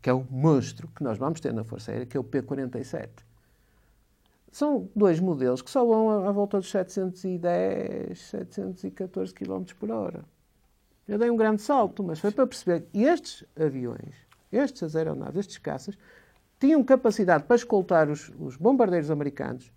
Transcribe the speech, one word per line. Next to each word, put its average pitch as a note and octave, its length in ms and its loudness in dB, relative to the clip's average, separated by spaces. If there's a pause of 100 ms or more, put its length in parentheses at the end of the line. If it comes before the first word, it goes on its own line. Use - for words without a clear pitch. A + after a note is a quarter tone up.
que - 80 0
é B2+ 40 4
um B2+ 160 0
monstro C3+ 600 2
que - 140 -10
nós A2 140 -2
vamos D3+ 220 -4
ter B2+ 120 -6
na A2 120 -4
Força A2+ 280 -12
Aérea, A#2+ 140 -6
que B2 100 -14
é C#3 40 0
o B2 40 -4
P C3 200 -4
quarenta C3 360 -6
e B2+ 60 -8
sete. - 400 -12 (1300)
São C#4 440 0
dois F#3 240 6
modelos C3 420 2
que - 80 -18
só B3+ 140 2
vão A3 280 4
à, G3+ 180 0
à - 20 0
volta G3+ 280 0
dos F#3 100 -8
setecentos F#3 540 -4
e F#3 160 -4
dez, F3+ 800 -2
setecentos F#3+ 640 -10
e F#3+ 80 -6
catorze F#3 420 -8
quilómetros F#3 440 -8
por G#3 120 -8
hora. G3 340 -6 (840)
Eu G#3 100 -4
dei A#3+ 140 2
um A#3+ 40 2
grande G#3+ 280 2
salto, A3 400 0
mas D#3+ 160 -6
foi G#3 120 0
para C4 140 2
perceber F3 360 -2
que G3 200 -4
estes - 420 0 (160)
aviões, C3 560 -4 (360)
estas G3+ 440 -2
aeronaves, D#3 440 -4
estes - 180 -10
caças, - 400 -10 (600)
tinham C#4 240 6
capacidade G3+ 640 4
para A#3+ 100 4
escoltar F3+ 520 2
os, D3+ 320 -8
os C3+ 160 -10
bombardeiros F3+ 540 2
americanos C#3+ 680 -6